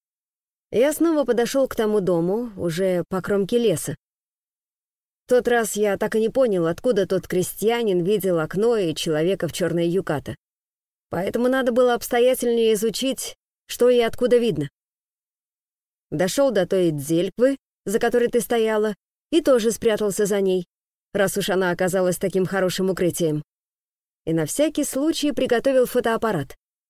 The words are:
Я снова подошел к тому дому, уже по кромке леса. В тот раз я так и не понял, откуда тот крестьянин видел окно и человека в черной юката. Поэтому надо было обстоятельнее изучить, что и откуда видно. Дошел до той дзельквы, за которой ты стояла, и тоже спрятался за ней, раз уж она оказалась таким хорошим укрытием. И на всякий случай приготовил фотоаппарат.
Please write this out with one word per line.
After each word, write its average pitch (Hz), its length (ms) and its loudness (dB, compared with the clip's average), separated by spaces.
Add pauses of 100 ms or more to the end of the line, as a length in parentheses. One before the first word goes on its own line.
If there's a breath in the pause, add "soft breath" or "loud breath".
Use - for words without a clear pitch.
(680)
Я 269 240 2
снова 302 320 2
подошел 247 420 0
к - 80 -8
тому 214 240 0
дому, 185 560 0
уже 180 540 -2
по 190 140 -4
кромке 202 340 0
леса. 196 380 0 (1300)
В - 40 -6
тот 247 180 4
раз 233 280 0
я 202 220 0
так 214 180 -2
и 220 40 2
не 220 100 2
понял, 202 380 2
откуда 196 400 0
тот 185 200 -2
крестьянин 196 760 -2
видел 185 340 0
окно 202 400 0
и 170 160 -2
человека 170 540 -2
в 143 60 -8
черной 170 340 -2
юката. 170 480 -4 (720)
Поэтому 202 380 -2
надо 262 240 0
было 247 240 4
обстоятельнее 240 800 2
изучить, 220 640 -4 (300)
что - 240 2
и 247 100 4
откуда 233 380 2
видно. 165 320 0 (1400)
Дошел 185 400 0
до 190 160 2
той 180 240 2
дзельквы, 175 640 0 (280)
за 202 140 -2
которой 240 300 2
ты 240 120 0
стояла, 220 540 0 (360)
и 320 100 2
тоже 240 300 4
спрятался 208 540 0
за 202 160 0
ней, 185 240 0 (480)
раз 196 240 0
уж 196 120 -2
она 185 220 0
оказалась 180 460 0
таким 190 280 -2
хорошим 190 440 -2
укрытием. 165 540 0 (800)
И 165 80 -2
на 165 120 2
всякий 294 380 0
случай 294 480 -2
приготовил 247 540 2
фотоаппарат. 220 680 -2 (340)